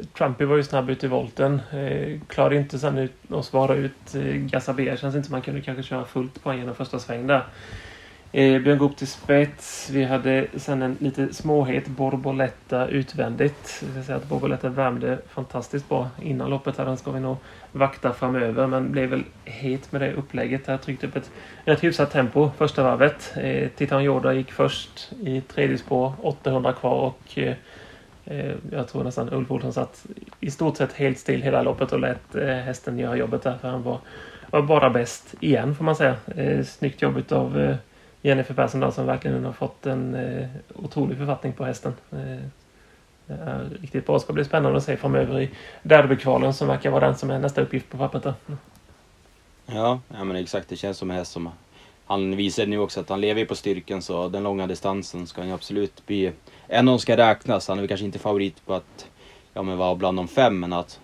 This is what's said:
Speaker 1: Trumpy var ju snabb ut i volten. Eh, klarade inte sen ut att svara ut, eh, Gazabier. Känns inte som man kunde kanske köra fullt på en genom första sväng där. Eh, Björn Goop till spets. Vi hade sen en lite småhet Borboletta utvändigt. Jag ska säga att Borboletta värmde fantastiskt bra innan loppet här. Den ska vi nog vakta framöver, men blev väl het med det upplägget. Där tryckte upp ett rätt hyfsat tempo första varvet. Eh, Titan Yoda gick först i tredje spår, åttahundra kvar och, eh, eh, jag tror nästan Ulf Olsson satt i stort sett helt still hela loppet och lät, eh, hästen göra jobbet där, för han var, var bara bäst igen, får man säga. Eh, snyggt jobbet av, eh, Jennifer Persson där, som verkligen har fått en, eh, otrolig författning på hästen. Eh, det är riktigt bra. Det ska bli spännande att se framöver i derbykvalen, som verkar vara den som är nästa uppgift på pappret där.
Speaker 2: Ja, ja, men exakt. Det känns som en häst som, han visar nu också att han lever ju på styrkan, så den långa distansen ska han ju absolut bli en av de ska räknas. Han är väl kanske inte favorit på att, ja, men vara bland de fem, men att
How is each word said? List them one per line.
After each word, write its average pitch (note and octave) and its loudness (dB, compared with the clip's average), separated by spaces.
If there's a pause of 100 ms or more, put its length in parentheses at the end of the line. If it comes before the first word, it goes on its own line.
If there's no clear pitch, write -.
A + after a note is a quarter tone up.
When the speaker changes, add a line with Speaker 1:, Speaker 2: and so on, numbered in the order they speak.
(160)
Speaker 1:
Trumpy C#3+ 2
var C#3+ 6
ju C#3+ 4
snabb C3 0
ut C3 -2
i C#3 0
volten. C3 0 (100)
Eh, C#3+ -4
klarade C#3 4
inte C#3+ 0
sen C#3 0
ut C3 -2 (180)
att D3 -4
svara C3+ 4
ut, C#3 -4
eh, C#3 -4
Gazabier. C#3 -2
Känns C#3 -4
inte C#3+ -2
som - -12
man C3 -2
kunde C#3 -6
kanske C3 -8
köra B2+ -6
fullt C3 -6
på C3+ -2
en C3 -2
genom B2 -6
första C3 -6
sväng A#2+ -6
där. C3+ 4 (880)
Eh, C3+ 8
Björn C#3+ 6
Goop C#3+ 4
till C3+ -6
spets. - 2
Vi C3+ 2
hade C3 2
sen C#3 -2
en C3 -2
lite C3+ 0
småhet C#3 2
Borboletta C3+ 0
utvändigt. C3+ -2
Jag C#3+ -8
ska C3 -8
säga C3+ -4
att C#3 -8
Borboletta C3+ -2
värmde B2+ 0 (120)
fantastiskt C3+ -6
bra C3+ 0 (120)
innan C3 -2
loppet C3+ -4
här. C3+ -2
Den C3 -2
ska C#3 -8
vi C3 -4
nog C3 -2 (340)
vakta C3+ 0
framöver, B2+ 0
men C3 0
blev C3 0
väl C3 -2 (220)
het C3+ -6
med C#3 -2
det C3+ -2
upplägget. B2+ -4
Där C3+ -2
tryckte C3 -6
upp - -8
ett - -6 (340)
rätt D3+ 6
hyfsat E3 4
tempo C#3+ 4
första D3 2
varvet. C3 4
Eh, C3+ 0
Titan C#3 0
Yoda C3 4
gick C3 -2
först - -2 (100)
i C3+ -2
tredje C3+ 0
spår, C3 0
åttahundra C3 0
kvar B2+ 0
och, - -2
eh, - 0 (680)
eh, - -6 (160)
jag B2+ -4
tror C#3 -4
nästan B2 -4
Ulf C3 -2
Olsson B2+ -2
satt - -6 (340)
i C#3+ -4
stort D3 0
sett C#3 0
helt C3+ 0
still C3 0
hela C3 2
loppet B2+ 0
och C3+ 0
lät, B2+ -4
eh, D3 0
hästen B2+ -4
göra B2 -2
jobbet B2 -2
där, C3 -2
för B2+ -8
han B2+ -4
var, B2 -4 (520)
var D3 4
bara C#3+ 6
bäst - -2
igen, C#3+ 2
får D#3+ -4
man D#3 2
säga. C3+ 4 (200)
Eh, C#3 0
snyggt - -4
jobbet C3+ 0
av, C3+ 2
eh, C#3 2 (500)
Jennifer C3+ 2
Persson B2+ 0
där, C3 2
som B2+ -2
verkligen C3 -2
har A#2 -6
fått - -8
en, B2+ -2
eh, B2+ -4 (280)
otrolig C#3+ -2
författning C#3 -4
på C3+ -6
hästen. C3 -4 (180)
Eh, D3 -10 (1080)
det C#3+ -12
är C3+ -6 (120)
riktigt C3+ -6
bra. D3 4
Det - 4
ska - -2
bli D3 0
spännande C#3 2
att C#3 2
se C3+ -2
framöver C3+ 2
i C3+ -2 (320)
derbykvalen, C3+ 6
som C#3 -2
verkar C3+ 2
vara C3+ 4
den C3+ 4
som C3+ -4
är C3+ -2
nästa C#3 0
uppgift C3 -4
på C3+ -10
pappret C3+ -4
där. C#3 -2 (1300)
Speaker 2:
Ja, A#2 2
ja, G2+ -10
men F#2+ -2
exakt. F#2 -4
Det F#2 -8
känns G2 -4
som F#2+ -6
en F#2 -2
häst F2 -6
som, E2+ -8 (560)
han G2 0
visar G2+ 0
nu G#2 0
också G2+ -2
att E2+ -8
han G2 -2
lever G#2+ 2
ju G#2+ -2
på G2 -6
styrkan, F#2+ -4
så F2+ -4
den G2 -4
långa G2 -2
distansen F#2 -4
ska - -12
han F2+ -6
ju F#2 -4
absolut G2+ -4
bli F#2+ 0 (360)
en A#2+ 6
av B2+ 8
de A#2+ 4
ska A2+ 2
räknas. A2 4
Han F#2+ -2
är G2+ -4
väl G2 -2
kanske G#2 -4
inte G2 -6
favorit G2+ -2
på F#2+ -4
att, - -8 (460)
ja, G2 -6
men F#2+ -4
vara F2+ 2
bland F#2 0
de F2 -2
fem, A2+ 4
men F2 -4
att - -6